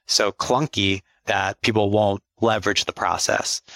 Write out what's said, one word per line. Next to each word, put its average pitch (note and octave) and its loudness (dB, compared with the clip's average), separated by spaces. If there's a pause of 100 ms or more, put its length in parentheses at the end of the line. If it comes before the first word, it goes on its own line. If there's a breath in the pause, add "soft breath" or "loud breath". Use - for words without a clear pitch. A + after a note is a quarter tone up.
so G#2 0
clunky G2+ 0 (240)
that G2 -2
people G#2+ 0
won't G2+ 2 (200)
leverage G#2+ 0
the - -6
process? - -2 (140 loud breath)